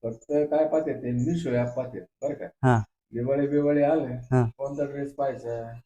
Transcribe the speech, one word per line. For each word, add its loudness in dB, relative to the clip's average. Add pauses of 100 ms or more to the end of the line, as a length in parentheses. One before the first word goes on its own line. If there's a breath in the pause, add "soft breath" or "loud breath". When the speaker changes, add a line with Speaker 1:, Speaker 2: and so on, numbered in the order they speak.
Speaker 1:
फक्त -8
काय 4
पाहते 0
ते -4
Meesho 0
ॲप 0
पाहते, -6
बरं -6
का? -8 (180)
Speaker 2:
हा. 6 (300)
Speaker 1:
दिवाळी 0
बिवाळी 2
आले, 2
Speaker 2:
हा. 2
Speaker 1:
कोणता -4
ड्रेस -6
पाहायचा -6 (120)